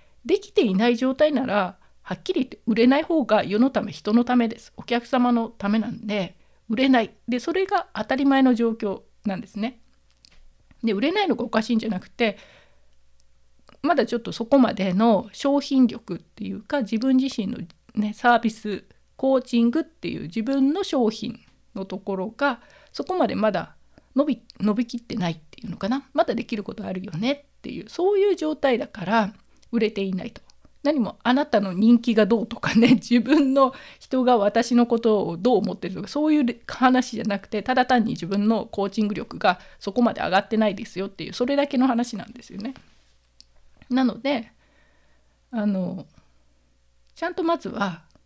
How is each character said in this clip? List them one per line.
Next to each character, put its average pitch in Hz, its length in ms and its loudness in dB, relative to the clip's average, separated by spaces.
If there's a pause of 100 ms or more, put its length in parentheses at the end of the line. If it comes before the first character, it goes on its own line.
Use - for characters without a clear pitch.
(260)
で 381 140 2
き - 120 -18
て 339 140 4
い 190 100 2
な 233 140 4
い 240 80 2
状 262 180 0
態 302 160 4
な 262 140 0
ら、 190 320 -2 (240)
は - 140 -8
っ - 60 -8
き - 120 -4
り 277 80 0
言 262 60 -2
っ - 20 -20
て - 180 -20
売 226 80 2
れ 226 120 4
な 269 120 6
い 320 40 0
方 320 200 0
が 208 220 2
世 196 140 0
の 262 100 4
た 220 120 -2
め、 202 120 -8
人 - 180 -6
の 240 140 4
た 247 100 0
め 233 140 2
で - 100 -12
す。 - 160 -20
お - 80 -16
客 240 240 -4
様 247 240 2
の 233 160 0
た 202 220 -6
め 220 100 2
な 214 80 -4
ん - 180 -12
で、 196 300 -6 (340)
売 220 80 -2
れ 269 120 4
な 247 120 4
い。 202 120 -6 (140)
で、 240 120 -2
そ 311 140 -4
れ 381 120 -2
が 370 280 -2
当 214 120 -6
た 269 100 -2
り 277 100 0
前 269 160 4
の 254 120 6
状 233 180 2
況 214 300 -6 (240)
な 196 100 -2
ん 170 60 -8
で - 60 -16
す - 120 -12
ね。 247 220 -8 (1000)
で、 226 100 0
売 196 80 -2
れ 294 100 0
な 403 120 0
い 381 40 0
の 262 80 2
が 240 80 -4
お 220 60 -8
か 220 120 0
し 226 100 -4
い 233 40 2
ん 220 40 0
じ 220 80 -4
ゃ - 20 -2
な 185 100 -4
く - 100 -16
て、 214 280 -2 (1400)
ま 320 140 2
だ 233 100 2
ち 240 100 -4
ょ - 20 0
っ 226 40 -10
と 175 100 -10
そ 226 140 -8
こ 277 120 4
ま 247 160 6
で 185 200 -2
の 220 380 4
商 277 300 0
品 262 260 4
力 - 280 -10
っ - 20 -6
て - 260 -16
い 190 100 -8
う 202 80 -12
か、 285 200 -2
自 220 160 -4
分 262 200 2
自 262 180 0
身 190 120 -4
の - 120 -8 (340)
ね、 214 200 -2
サ 240 220 4
ー 226 40 2
ビ 226 100 -2
ス、 214 340 -8 (320)
コ 269 200 2
ー 247 60 2
チ 233 200 0
ン 233 80 4
グ 311 120 0
っ - 20 -2
て - 260 -12
い - 100 -6
う - 40 -10
自 190 200 -6
分 269 300 2
の 392 100 -2
商 254 260 0
品 - 300 -8 (340)
の 190 120 -10
と 185 140 -10
こ 196 160 -8
ろ 190 200 -6
が、 277 260 -2 (300)
そ - 120 -8
こ 370 120 -6
ま 302 120 2
で - 80 -6
ま 208 160 0
だ 165 240 -6 (400)
伸 277 100 2
び、 294 160 -2 (180)
伸 208 140 2
び 240 120 -2
き 240 120 -10
っ - 40 -16
て - 140 -10
な 180 140 -2
い 160 40 -2
っ - 40 -14
て - 240 -20
い - 60 -12
う - 20 -8
の 156 80 -10
か 196 120 -4
な。 277 240 -2
ま 330 100 2
だ 233 120 -4
で 233 100 -6
き 233 100 -8
る 202 80 -6
こ - 100 -10
と 196 120 -12
あ 196 60 -6
る 185 120 -8
よ - 100 -14
ね 220 180 -2
っ - 300 -12
て - 100 -12
い 170 100 -10
う、 214 80 -18
そ 392 260 0
う 381 40 2
い 403 140 4
う - 20 -2
状 311 200 -4
態 262 220 2
だ 277 100 -8
か 175 180 -12
ら 208 280 0 (380)
売 233 100 0
れ 208 100 0
て 202 100 -4
い 190 120 -4
な 185 120 -4
い - 60 -10
と。 - 100 -20 (420)
何 294 160 2
も - 240 -4
あ 247 100 2
な 285 140 2
た 214 140 2
の 190 120 -4
人 226 240 6
気 233 160 -2
が 214 140 4
ど 226 140 2
う 233 60 -6
と - 120 -14
か - 160 -2
ね、 233 240 6
<laughs> - 20 -8
自 240 180 2
分 269 340 4
の 262 200 4 (260)
人 262 240 -2
が 240 140 6
私 214 380 2
の 240 100 6
こ 233 140 0
と 214 280 2
を 170 100 -6
ど 240 180 2
う - 20 6
思 185 160 -2
っ 180 40 -10
て 180 120 -8
る 185 60 -10
と 175 60 -8
か、 202 60 -10
そ 302 200 -2
う 311 60 4
い 302 80 4
う 240 260 -2
話 254 480 2
じ 220 60 -6
ゃ - 40 -6
な 202 140 -4
く - 80 -18
て、 214 160 -6
た 254 100 -2
だ 247 120 2
単 247 180 4
に - 80 -2
自 165 160 -8
分 202 200 0
の 220 180 0
コ - 180 -4
ー 202 60 -2
チ 220 120 -4
ン 208 60 0
グ 202 80 -6
力 - 240 -10
が 180 200 2 (200)
そ 196 140 -8
こ 247 80 0
ま 233 120 4
で - 80 -8
上 - 80 -2
が 185 100 2
っ 208 80 0
て 220 100 -2
な 214 100 4
い 202 80 -2
で - 100 -10
す - 140 -10
よ 196 80 -6
っ - 20 -16
て - 140 -14
い - 60 -10
う、 180 40 -14
そ 247 120 -4
れ 285 100 0
だ 285 100 2
け 285 120 -4
の 254 100 4
話 233 300 -2
な - 80 -12
ん - 60 -16
で - 120 -20
す - 100 -20
よ 196 80 -14
ね。 262 140 -10 (1120)
な 254 140 0
の 226 180 -2
で、 269 300 -4 (1000)
あ 214 140 -2
の、 185 400 -4 (1080)
ち - 80 -10
ゃ 339 60 -4
ん - 60 -10
と 370 80 -4
ま 330 140 0
ず - 120 -12
は 190 340 -6 (220)